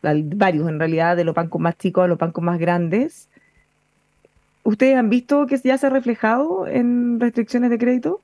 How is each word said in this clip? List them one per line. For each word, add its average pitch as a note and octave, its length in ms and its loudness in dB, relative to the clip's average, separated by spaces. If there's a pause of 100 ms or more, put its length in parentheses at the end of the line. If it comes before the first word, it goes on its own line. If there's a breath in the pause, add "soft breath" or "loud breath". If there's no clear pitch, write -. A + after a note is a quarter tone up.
al-, D3+ 220 0
varios E3+ 440 0
en D#3 100 -4
realidad, D#3+ 380 2
de F3 80 2
los E3 100 -2
bancos E3+ 260 -4
más E3 180 0
chicos F3+ 260 0
a - 40 2
los E3+ 100 0
bancos E3+ 260 -4
más F3 140 -2
grandes, F3 680 -2 (1300 soft breath)
¿ustedes C4 360 2
han A#3 100 2
visto B3 380 2
que C4+ 120 0
ya B3+ 200 0
se C#4+ 80 0
ha C4+ 40 2
reflejado C4 760 -2
en A#3+ 520 0
restricciones A#3+ 520 0
de A#3 80 0
crédito, B3+ 460 0